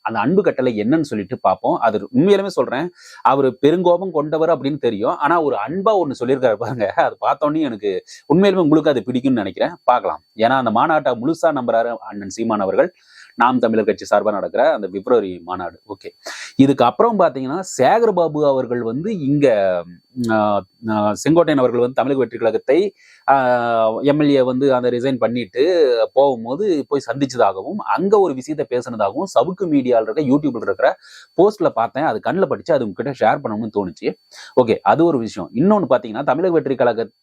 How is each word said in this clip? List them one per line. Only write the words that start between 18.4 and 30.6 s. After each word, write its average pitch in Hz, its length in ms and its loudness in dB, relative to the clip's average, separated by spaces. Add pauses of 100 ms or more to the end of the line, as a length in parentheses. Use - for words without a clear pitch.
அவர்கள் 123 340 0
வந்து 131 280 -4 (100)
இங்க, 139 280 2 (840)
ஆ, 110 60 2 (520)
ஆ, 107 80 -2 (160)
செங்கோட்டையன் 151 500 2
அவர்கள் 120 200 0
வந்து 127 160 -2
தமிழக 135 200 0
வெற்றி 117 180 -4
கழகத்தை, 113 400 0 (500)
ஆ, 135 80 4 (680)
எம் 143 180 2
எல் 147 160 2
ஏ 131 60 4
வந்து 127 320 0
அந்த 123 160 0
ரிசைன் 123 280 -2
பண்ணிட்டு 117 460 -2 (500)
போகும்போது 135 540 0 (200)
போய் 143 200 -4
சந்திச்சதாகவும் 120 800 -2
அங்க 165 320 0
ஒரு 170 140 2
விஷயத்த 143 360 -6
பேசுனதாகவும் 120 640 -4
சவுக்கு 180 340 0
மீடியால 135 240 0 (100)
இருக்க, 110 200 -4
YouTube-ல 135 420 0